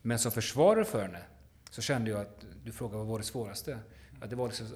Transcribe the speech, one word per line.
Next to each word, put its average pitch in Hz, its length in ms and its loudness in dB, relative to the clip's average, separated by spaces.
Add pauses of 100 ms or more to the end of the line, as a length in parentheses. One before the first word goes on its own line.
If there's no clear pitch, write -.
Men 117 180 2
som 117 120 4
försvarare 180 540 6
för 110 160 0
henne 90 200 -6 (480)
så - 120 -8
kände 113 300 2
jag 104 100 0
att, 101 240 -10 (180)
du 110 80 -10
frågar 107 260 -6
vad 107 100 -4
var 110 120 0
det 110 60 -4
svåraste? 113 540 -6 (420)
Att 107 80 -10
det 123 60 -4
var 123 120 0
liksom 113 280 -6